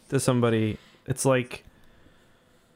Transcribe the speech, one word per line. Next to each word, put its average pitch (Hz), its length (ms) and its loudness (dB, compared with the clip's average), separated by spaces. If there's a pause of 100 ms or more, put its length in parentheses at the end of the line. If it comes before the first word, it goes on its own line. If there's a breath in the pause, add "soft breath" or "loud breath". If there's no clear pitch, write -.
(100)
to 135 100 0
somebody. 113 580 2 (280 soft breath)
It's - 180 -4
like, 127 400 0 (1120 soft breath)